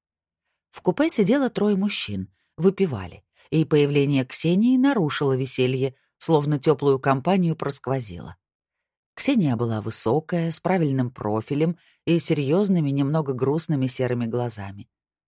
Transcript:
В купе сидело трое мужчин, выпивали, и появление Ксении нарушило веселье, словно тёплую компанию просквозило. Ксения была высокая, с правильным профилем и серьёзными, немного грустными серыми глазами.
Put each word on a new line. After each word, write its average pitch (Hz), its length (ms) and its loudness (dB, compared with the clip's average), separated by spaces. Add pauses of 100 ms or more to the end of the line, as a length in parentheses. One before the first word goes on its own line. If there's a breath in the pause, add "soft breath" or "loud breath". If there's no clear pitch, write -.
(720)
В - 100 -18
купе 285 260 0
сидело 247 400 2
трое 202 280 0
мужчин, 107 540 -4 (280)
выпивали, 156 640 0 (240 soft breath)
и 156 160 2
появление 143 640 2
Ксении 208 500 2
нарушило 180 580 2
веселье, 131 600 -2 (240 soft breath)
словно 147 400 2
тёплую 139 400 2
компанию 160 580 0
просквозило. 123 800 -6 (800)
Ксения 175 420 2
была 113 260 -2
высокая, 156 680 -2
с - 100 -8
правильным 139 500 0
профилем 139 680 -2 (300 soft breath)
и 170 120 2
серьёзными, 160 720 0
немного 139 440 0
грустными 135 520 0
серыми 123 400 -2
глазами. 107 600 -6 (400)